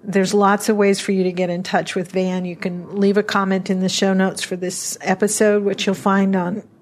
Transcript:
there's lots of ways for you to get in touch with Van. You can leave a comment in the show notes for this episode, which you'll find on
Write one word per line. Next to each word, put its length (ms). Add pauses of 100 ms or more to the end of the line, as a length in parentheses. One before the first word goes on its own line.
there's 280
lots 360
of 80
ways 240
for 120
you 120
to 80
get 180
in 120
touch 320
with 180
Van. 320
You 120
can 440
leave 160
a 60
comment 460
in 120
the 80
show 240
notes 300
for 140
this 440
episode, 640
which 220
you'll 80
find 420
on 260 (200)